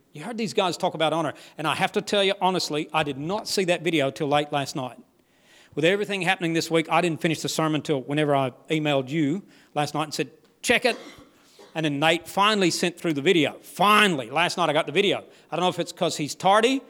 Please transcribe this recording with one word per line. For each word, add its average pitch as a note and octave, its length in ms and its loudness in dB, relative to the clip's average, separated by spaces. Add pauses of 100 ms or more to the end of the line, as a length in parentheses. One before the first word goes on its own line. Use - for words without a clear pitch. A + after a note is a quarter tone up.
(140)
You D3+ 100 -14
heard A3 140 -10
these G#3+ 160 -4
guys F3+ 240 0
talk F3+ 160 -2
about D#3 180 0
honor, D#3 220 -2 (240)
and D#3 100 -4
I C#3 80 2
have F3 180 0
to G#3 80 0
tell G3+ 220 0
you F#3+ 160 0
honestly, E3+ 540 -2
I D#3+ 100 0
did C#3+ 140 -6
not F#3+ 320 -6
see G3 160 -2
that E3+ 160 0
video D3+ 280 0
till C#3+ 180 -4
late D3 260 0
last C#3+ 240 -4
night. B2+ 200 -10 (800)
With D3 100 0
everything G3 380 0
happening F3 300 0
this E3 180 -2
week, D#3+ 180 2
I E3 100 4
didn't E3+ 220 0
finish D#3+ 200 0
the D3 80 -6
sermon D#3 340 0
till C#3 180 -2
whenever C#3+ 340 0
I C3+ 160 0 (180)
emailed D3 380 0
you D#3 360 -2 (320)
last D3 180 -2
night D3+ 120 -2
and D#3 80 -12
said, D3 180 -6 (320)
"Check A#3 200 2
it." A#3 140 0 (800)
And D#3+ 100 -2
then D3 140 -2
Nate E3 280 2
finally G3 440 2
sent - 280 -2
through E3+ 140 -2
the C#3+ 80 -2
video. D3 400 2
Finally, F#3+ 720 2
last E3 260 0
night E3+ 120 2
I D3 40 0
got D3+ 140 0
the D3 40 -8
video. D3 320 0 (280)
I D#3 40 -6
don't E3 60 -2
know F3+ 80 2
if - 80 -4
it's E3+ 140 -6
'cause - 260 -4
he's C#3+ 160 -6
tardy A3+ 560 2